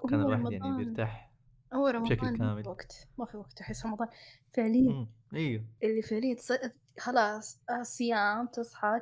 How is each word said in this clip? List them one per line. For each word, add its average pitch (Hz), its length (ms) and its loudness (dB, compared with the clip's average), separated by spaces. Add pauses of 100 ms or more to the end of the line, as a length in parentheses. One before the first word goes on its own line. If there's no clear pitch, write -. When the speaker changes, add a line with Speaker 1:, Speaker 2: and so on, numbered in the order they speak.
Speaker 1:
كان 285 140 2
Speaker 2:
هو 285 60 4
Speaker 1:
الواحد 240 240 2
يعني 95 180 -4
Speaker 2:
رمضان. 254 160 -2
Speaker 1:
بيرتاح - 460 -4 (420)
Speaker 2:
هو 269 180 2 (100)
Speaker 1:
بشكل 233 260 0
Speaker 2:
رمضان 247 120 -2
ما 214 160 0
في 208 80 -4
Speaker 1:
كامل. 208 40 -8
Speaker 2:
وقت، - 400 -12 (100)
ما 240 80 -6
في 214 120 -10
وقت. - 240 -14
أحس - 240 -8
رمضان 220 220 -2 (480)
فعليا 247 360 6
Speaker 1:
مم، 127 200 -2 (220)
أيوه. 127 320 0 (180)
Speaker 2:
اللي 220 180 2
فعليا 233 340 0
تص-، 247 340 -2 (300)
خلاص، 214 720 0
آه، 240 140 -2
صيام، 226 640 2
تصحى، 233 540 -2